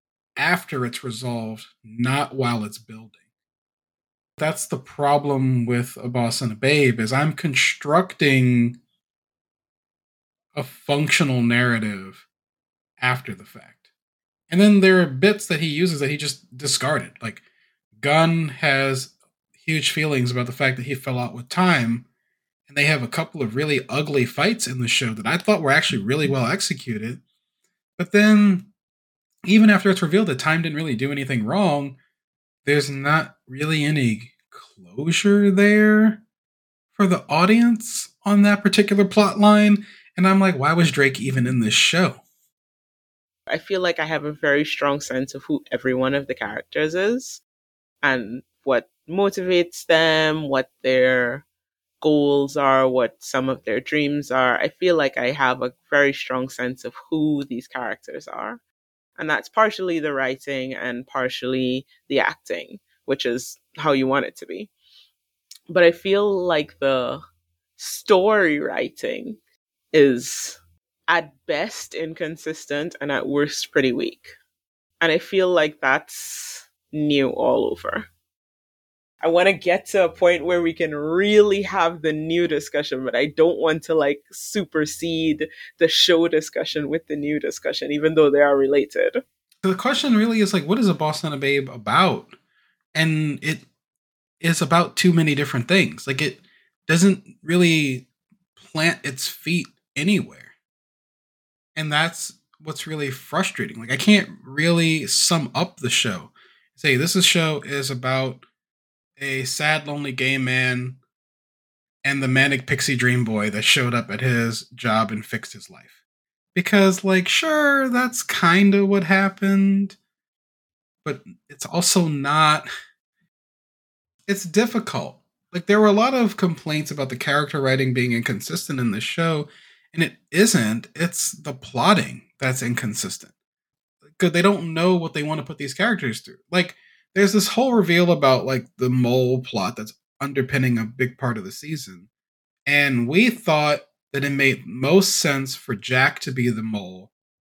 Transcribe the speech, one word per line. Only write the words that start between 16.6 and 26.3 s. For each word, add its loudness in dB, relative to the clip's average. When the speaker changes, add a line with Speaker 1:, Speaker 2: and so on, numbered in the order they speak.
Speaker 1:
Like, -12
Gunn 2
has -2
huge -2
feelings -2
about -4
the -10
fact -2
that -10
he -6
fell -6
out -6
with -16
Time, 0
and -14
they 2
have 2
a -6
couple -6
of -4
really -2
ugly 0
fights -2
in -6
the -2
show -2
that -8
I 0
thought 0
were 2
actually 0
really -2
well 0